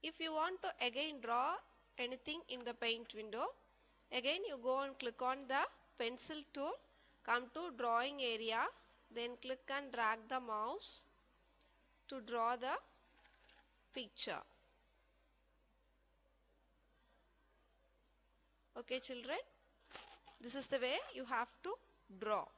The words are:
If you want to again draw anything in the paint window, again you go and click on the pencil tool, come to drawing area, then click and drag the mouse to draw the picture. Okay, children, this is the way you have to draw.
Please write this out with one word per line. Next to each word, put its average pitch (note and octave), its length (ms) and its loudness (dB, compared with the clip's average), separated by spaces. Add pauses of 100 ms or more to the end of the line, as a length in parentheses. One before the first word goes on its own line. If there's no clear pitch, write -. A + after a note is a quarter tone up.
If D#4+ 160 -6
you D#4+ 120 0
want E4+ 300 2
to D#4+ 240 0
again C#4 340 0
draw A#3+ 340 4 (440)
anything C4 500 -2
in B3 160 -6
the A#3+ 100 -2
paint A#3 380 0
window, G#3+ 320 -2 (680)
again C4+ 340 2
you D4 160 -2
go C4 200 4
and C4+ 180 -2
click A#3+ 200 -2
on C4 180 2 (100)
the C#4 140 6 (340)
pencil B3 460 -2 (100)
tool, D4 200 0 (520)
come A#3+ 200 4 (100)
to E4+ 240 -2
drawing A#3+ 420 4
area, A3+ 420 2 (520)
then A#3+ 160 -2 (100)
click B3+ 280 -4
and C#4 240 -2
drag A3+ 260 4 (100)
the C4 120 0
mouse A3+ 600 -2 (1040)
to C4+ 140 -6
draw A#3 340 2
the B3+ 160 0 (1200)
picture. G#3+ 480 -4 (4000)
Okay, A#3+ 220 -2
children, C4 400 -4 (1040)
this A#3+ 140 -6
is C4+ 100 -4
the C4+ 120 2
way B3 180 2 (180)
you C4 120 -4
have A#3+ 220 0 (140)
to G4 120 -4 (440)
draw. G#3 260 2 (140)